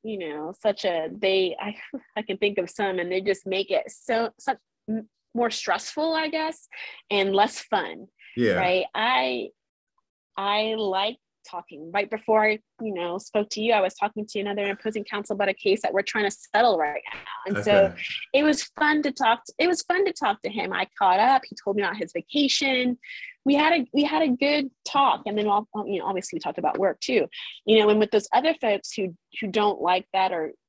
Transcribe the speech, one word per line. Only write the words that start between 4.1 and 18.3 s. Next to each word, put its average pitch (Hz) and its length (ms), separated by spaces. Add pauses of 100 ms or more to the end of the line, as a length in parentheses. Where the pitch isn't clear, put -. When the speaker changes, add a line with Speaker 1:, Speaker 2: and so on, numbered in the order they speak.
Speaker 1:
such 247 160 (320)
m-, 220 180 (280)
more 233 160
stressful, 302 640
I 320 140
guess, 320 380 (440)
and 196 240
less 202 260
fun. 156 460 (280)
Speaker 2:
Yeah. 110 200
Speaker 1:
Right. 180 400
I, 226 540 (880)
I 208 420
like 202 400 (300)
talking. 165 440
Right 202 180
before 220 340
I, 214 140 (240)
you 214 120
know, 175 240
spoke 208 320
to 214 100
you, 226 120
I 214 80
was 190 140
talking 214 360
to 208 100
another 202 300
opposing 214 340
counsel 208 300
about 196 140
a 190 60
case 208 280
that - 100
we're 196 100
trying 208 220
to 202 60 (240)
settle 214 240
right 147 240 (100)
now. - 440
And 202 80
so 208 80 (140)
Speaker 2:
Okay. 185 100 (380)